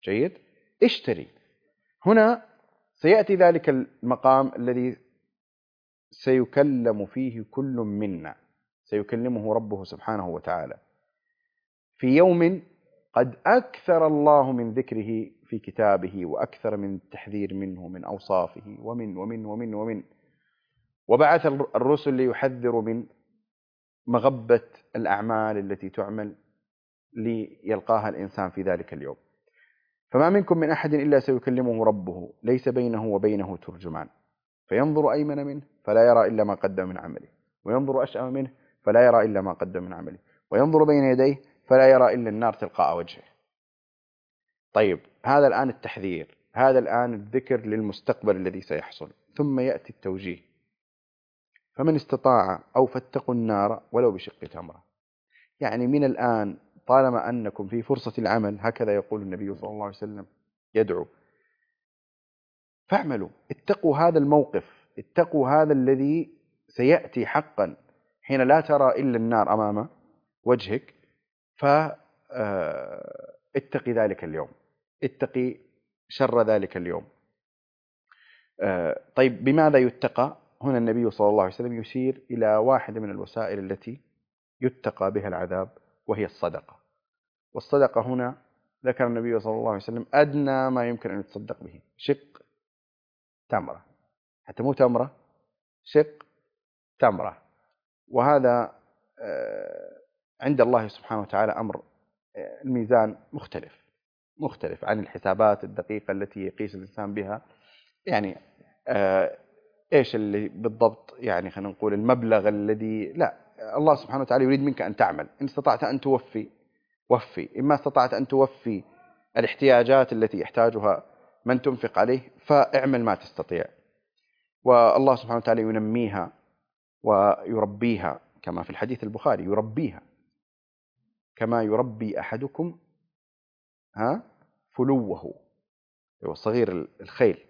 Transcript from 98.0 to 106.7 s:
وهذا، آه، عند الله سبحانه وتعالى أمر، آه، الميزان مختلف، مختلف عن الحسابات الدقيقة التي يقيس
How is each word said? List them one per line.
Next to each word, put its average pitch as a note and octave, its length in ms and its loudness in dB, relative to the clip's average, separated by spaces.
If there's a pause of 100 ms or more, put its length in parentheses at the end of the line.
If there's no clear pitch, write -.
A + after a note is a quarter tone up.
وهذا، B2 640 2 (480)
آه، G1+ 800 -10 (440)
عند C3 200 0
الله A#2 260 4
سبحانه G#2+ 340 -10
وتعالى G#2 300 -2
أمر، A2 300 -6 (540)
آه، - 300 -14
الميزان A2+ 520 2 (160)
مختلف، - 500 -14 (540)
مختلف - 480 -10
عن G#2+ 140 -2
الحسابات G2+ 640 0
الدقيقة G2+ 480 -8
التي G2 280 -6
يقيس G2 360 -10